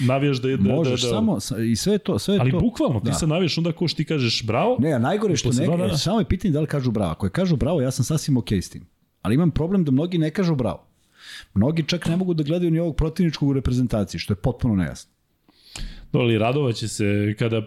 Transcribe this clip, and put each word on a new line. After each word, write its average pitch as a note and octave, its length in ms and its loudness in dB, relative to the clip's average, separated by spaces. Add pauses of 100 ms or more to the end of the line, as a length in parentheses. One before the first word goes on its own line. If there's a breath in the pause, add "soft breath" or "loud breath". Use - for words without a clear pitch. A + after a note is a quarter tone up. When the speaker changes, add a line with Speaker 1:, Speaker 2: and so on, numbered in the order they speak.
Speaker 1:
navijaš C3+ 360 2
da B2 140 -2
je... C3+ 60 0
Da, - 80 0
Speaker 2:
Možeš B2+ 380 2
Speaker 1:
da, B2 60 0
da. A#2+ 60 0
Speaker 2:
samo, A3 200 2
sa-, A2 280 -6
i A2+ 140 2
sve F#3+ 180 0
je G#3 40 0
to, D3+ 200 -2
sve - 160 -2
je G3+ 60 2
Speaker 1:
Ali B2 100 2
Speaker 2:
to. E3 100 0
Speaker 1:
bukvalno, G3+ 400 0
ti - 60 -4
Speaker 2:
Da. C#3+ 80 0
Speaker 1:
sad D#3+ 140 0
navijaš D#3+ 300 0
onda E3+ 140 0
ko E3+ 160 -2
što - 80 -4
ti D#3+ 80 -2
kažeš C3 400 -2
bravo. D3 340 0
Speaker 2:
Ne, D#3+ 140 0
a C3 60 0
najgore F#3 380 0
što - 120 -2
Speaker 1:
Posle A#2+ 120 2
Speaker 2:
ne, D#3+ 60 0
Speaker 1:
dva E3+ 120 2
dana. F#3 140 0
Speaker 2:
e, D#3 60 0
samo G3+ 200 0
je G3 60 0
pitanje G3 280 0
da C#3+ 80 0
li D#3+ 60 0
kažu C3 240 -2
bravo. G#2 220 0
Ako F#2+ 160 -4
kažu E3+ 280 2
bravo, C#3+ 240 0
ja B2+ 100 0
sam B2+ 140 -2
sasvim D3+ 320 0
okej G#2 260 0
s - 80 -14
tim. - 160 -18 (360)
Ali G2+ 120 0
imam D#3+ 160 4
problem F#3 340 0
da D3 60 0
mnogi E3+ 280 2
ne D#3 120 2
kažu E3+ 240 0
bravo. A2+ 320 -2 (680 loud breath)
Mnogi D#3 280 2
čak E3 240 -4
ne E3 100 0
mogu F#3 180 0
da D#3 80 0
gledaju E3+ 280 0
ni D#3+ 80 2
ovog E3 180 -2
protivničkog D#3 520 0
u C#3 40 4
reprezentaciji, B2 680 0
što - 140 -4
je G2 40 2
potpuno A#2+ 400 0
nejasno. - 360 -4 (920 loud breath)
Speaker 1:
Dobro, C3 200 0
ali A2+ 140 4
radovat B2 360 2
će A2 140 -6
se G#2+ 160 -4 (300)
kada A2+ 320 0